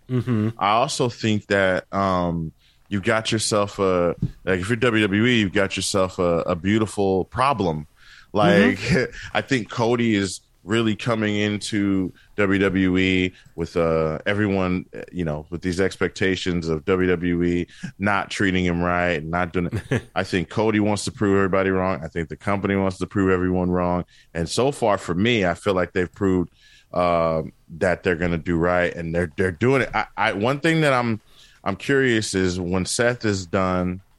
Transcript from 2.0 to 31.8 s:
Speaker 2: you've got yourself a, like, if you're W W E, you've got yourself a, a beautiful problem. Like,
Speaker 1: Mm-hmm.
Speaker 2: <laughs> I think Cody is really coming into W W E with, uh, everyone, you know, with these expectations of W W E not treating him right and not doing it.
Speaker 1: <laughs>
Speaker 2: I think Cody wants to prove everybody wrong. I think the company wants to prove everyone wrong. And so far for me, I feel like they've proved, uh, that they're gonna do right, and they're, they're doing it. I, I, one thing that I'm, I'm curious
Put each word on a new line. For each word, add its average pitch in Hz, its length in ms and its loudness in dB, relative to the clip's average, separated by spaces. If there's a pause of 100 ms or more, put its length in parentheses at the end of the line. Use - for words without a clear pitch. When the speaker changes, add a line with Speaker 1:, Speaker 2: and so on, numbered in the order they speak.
Speaker 2:
you've 95 140 -4
got 113 280 0
yourself 104 480 0
a, 90 380 2 (280)
like, 92 160 0
if 92 100 -4
you're 120 60 0
W 110 260 2
W 104 240 2
E, 123 140 4
you've 95 120 0
got 98 240 0
yourself 92 420 0
a, 87 280 2
a 90 100 -2
beautiful 98 720 0
problem. 104 600 0 (460)
Like, 101 460 4
Speaker 1:
Mm-hmm. 117 420 0
Speaker 2:
<laughs> - 160 -6
I 110 60 0
think 120 260 -2
Cody 117 460 0
is 98 260 -2 (220)
really 110 320 0
coming 110 420 -2
into 101 760 0 (240)
W 98 240 2
W 92 380 2
E 92 340 2 (240)
with, 82 220 -6
uh, 80 480 0
everyone, 98 580 0 (260)
you 87 140 -4
know, 76 260 -6
with 85 120 -8
these 92 180 -2
expectations 92 880 -2
of 80 160 -2
W 92 240 2
W 87 340 0
E 87 240 0 (320)
not 98 320 -2
treating 92 360 0
him 87 160 0
right 87 300 0 (100)
and 80 80 -10
not 87 240 -2
doing 87 160 -2 (200)
it. 127 180 -2
Speaker 1:
<laughs> - 60 -16
Speaker 2:
I 90 80 -2
think 92 280 -2
Cody 107 280 2
wants 104 280 0
to 92 60 -6
prove 101 240 0
everybody 95 340 2
wrong. 92 340 -2
I 80 40 -8
think 85 200 -6
the 78 80 -12
company 98 400 0
wants 95 220 0
to 92 80 -4
prove 95 240 2
everyone 90 400 2
wrong. 90 340 0 (300)
And 82 140 -4
so 127 220 0
far 104 280 0
for 87 160 -6
me, 104 320 2
I 85 80 2
feel 98 200 0
like 90 180 -2
they've 90 200 -2
proved, 92 380 0 (420)
uh, 82 500 2 (360)
that 90 240 0
they're 92 140 2
gonna 87 220 -2
do 85 180 -2
right, 87 380 2
and 82 200 -6
they're, 87 220 -2
they're 92 140 0
doing 123 320 2
it. - 120 -4
I, 107 120 -2 (100)
I, 104 180 0
one 123 260 -2
thing 160 220 2
that 143 100 4
I'm, 120 280 0 (440)
I'm 95 120 -2
curious 127 580 0